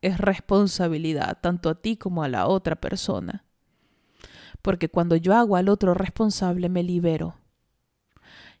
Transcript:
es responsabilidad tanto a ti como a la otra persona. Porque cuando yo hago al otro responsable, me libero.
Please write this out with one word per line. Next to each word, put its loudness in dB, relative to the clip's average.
es -2
responsabilidad 0
tanto 0
a -4
ti -4
como -4
a -2
la -2
otra 0
persona. -6
Porque 0
cuando 2
yo 4
hago 4
al 2
otro 4
responsable, -2
me 0
libero. -2